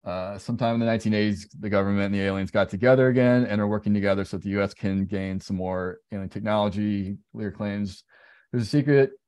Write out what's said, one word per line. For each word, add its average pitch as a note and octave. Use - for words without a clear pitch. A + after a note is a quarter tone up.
Uh, F#2+
sometime A#2
in A#2
the A#2
nineteen A2
eighties, G#2
the G#2
government G2
and G2
the G2
aliens G2
got G2+
together B2+
again B2
and G#2
are G#2
working G#2
together G2
so G2
that E2
the G2
U G2+
S G2
can G2
gain F#2+
some G2
more F#2
alien G2
technology. G#2
Lear G#2+
claims G2+
there's A#2+
a G2+
secret C#3+